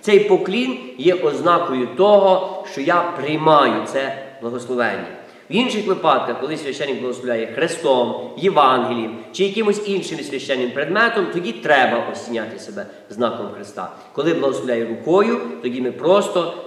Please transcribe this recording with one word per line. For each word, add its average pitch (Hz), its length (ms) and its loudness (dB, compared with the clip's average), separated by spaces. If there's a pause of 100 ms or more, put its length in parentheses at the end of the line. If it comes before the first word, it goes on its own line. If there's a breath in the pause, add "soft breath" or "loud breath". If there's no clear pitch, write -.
Цей 208 200 6
поклін 202 580 0 (200)
є 170 160 4
ознакою 143 800 0
того, 190 760 4
що 139 80 -8
я 175 200 2
приймаю 147 880 2
це 135 320 -4 (220)
благословення. 117 680 -4 (440 loud breath)
В 151 40 -10
інших 214 320 0
випадках, 139 540 0
коли 147 160 -6
священник 135 440 -6
благословляє 120 460 -4
хрестом, 127 880 0
Євангелієм 123 800 2 (160)
чи 185 120 0
якимось 202 440 0
іншим 170 300 -4
священним 127 520 -4
предметом, 185 640 0
тоді 180 200 -4
треба 120 600 2
осіняти 110 460 -8
себе 101 280 -12 (240 loud breath)
знаком 110 360 -2 (100)
Христа. 101 340 -10 (220 loud breath)
Коли 156 220 0
благословляє 123 520 0
рукою, 202 540 0 (220)
тоді 127 180 -4
ми 127 120 -2
просто 175 600 0 (120)